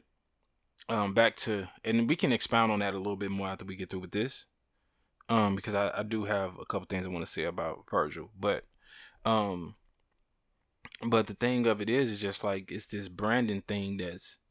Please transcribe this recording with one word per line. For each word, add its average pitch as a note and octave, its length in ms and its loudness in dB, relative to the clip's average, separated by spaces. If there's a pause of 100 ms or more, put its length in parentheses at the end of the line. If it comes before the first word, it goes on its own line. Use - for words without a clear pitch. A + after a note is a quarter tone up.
(880)
um, G#2 260 0
back A2+ 240 6
to, G2+ 300 -2 (160)
and A2+ 240 4
we D3+ 80 2
can D#3+ 160 2
expound A2+ 400 4
on G#2 80 2
that G2+ 140 0
a G2 40 -4
little G2 180 -2
bit G2 160 -4
more G2 160 -2
after F#2+ 180 -6
we F#2+ 100 -8
get F#2 140 -8
through F#2+ 120 -6
with F2+ 100 -12
this. A2+ 340 -2 (840)
Um, G#2+ 280 4
because G#2 200 -2
I, G2+ 240 4
I G#2 40 -2
do G#2+ 220 -2
have G2 340 0
a - 60 -12
couple F#2 220 -4
things F#2 180 -2
I F#2 40 -6
wanna E2+ 180 -4
say - 160 -4
about E2+ 460 -4
Virgil, D#2+ 500 0
but, G2 260 0 (600)
um, G2+ 500 0 (1300)
but A2+ 220 4
the G2+ 80 -10
thing B2 320 0
of G#2 140 2
it G#2 80 -2
is, B2+ 220 2
is G#2 80 -6
just, G2 240 -4
like, G2 280 -2
it's G#2 160 -8
this G#2 200 -8
branding G#2 540 0
thing G2 360 -4
that's, F2+ 400 -8 (140)